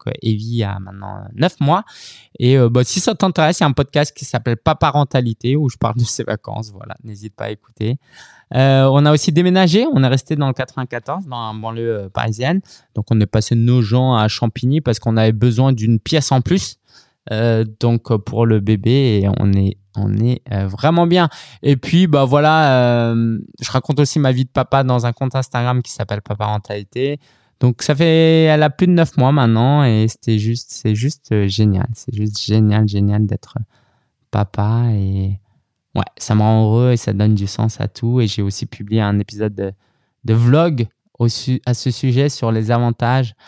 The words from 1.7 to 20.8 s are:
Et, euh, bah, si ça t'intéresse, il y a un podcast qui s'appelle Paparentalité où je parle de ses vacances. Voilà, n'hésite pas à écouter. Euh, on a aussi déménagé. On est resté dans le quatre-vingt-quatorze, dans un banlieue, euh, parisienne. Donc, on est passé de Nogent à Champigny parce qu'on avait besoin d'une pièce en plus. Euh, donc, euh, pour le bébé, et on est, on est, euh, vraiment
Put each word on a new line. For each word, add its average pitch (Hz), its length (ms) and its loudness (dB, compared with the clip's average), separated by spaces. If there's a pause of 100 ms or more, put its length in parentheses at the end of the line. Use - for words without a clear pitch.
Et, 127 180 4
euh, 123 140 4
bah, 123 140 2
si - 160 -4
ça 220 160 -2
t'intéresse, 170 420 0
il 180 60 0
y - 0 -
a - 20 4
un 139 60 2
podcast 147 440 -2
qui - 80 -14
s'appelle - 320 -4
Paparentalité 135 1000 0
où 151 120 0
je - 80 -8
parle 113 200 -2
de 120 80 2
ses - 180 -6
vacances. 110 480 -8
Voilà, 98 320 -16
n'hésite 104 320 -16
pas 107 120 -10
à 107 40 -8
écouter. 110 480 -6 (560)
Euh, 135 360 4
on 143 140 4
a 151 80 4
aussi 151 200 0
déménagé. 180 600 2
On 135 120 2
est 127 40 2
resté 131 280 -2
dans 143 100 -2
le 131 80 -2
quatre-vingt-quatorze, 135 720 -10
dans 131 100 -12
un 110 180 -10
banlieue, 113 500 -6
euh, 95 40 -12
parisienne. 120 520 -4 (340)
Donc, 107 160 -6
on 110 100 2
est 101 60 2
passé 107 300 -2
de 113 40 2
Nogent 123 540 2
à 107 140 2
Champigny 123 520 -2
parce 120 200 -2
qu'on 113 160 -2
avait 113 160 2
besoin 120 400 2
d'une 113 260 0
pièce - 320 -2
en 131 100 2
plus. - 380 -2 (540)
Euh, 113 320 0 (160)
donc, 117 300 0
euh, 113 80 2
pour 113 280 0
le 110 140 4
bébé, 110 600 2
et 98 60 2 (100)
on 101 140 2
est, 98 240 0 (200)
on 101 220 -2
est, 117 240 -2 (100)
euh, 98 140 -2
vraiment 160 400 0